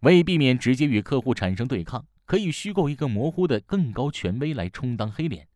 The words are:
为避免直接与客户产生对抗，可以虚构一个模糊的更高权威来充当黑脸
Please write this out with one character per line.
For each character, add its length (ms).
为 240
避 140
免 200
直 160
接 120
与 160
客 180
户 140
产 220
生 120
对 160
抗， 220
可 140
以 120
虚 220
构 160
一 60
个 120
模 240
糊 160
的 140
更 320
高 180
权 280
威 160
来 140
充 280
当 140
黑 180
脸 280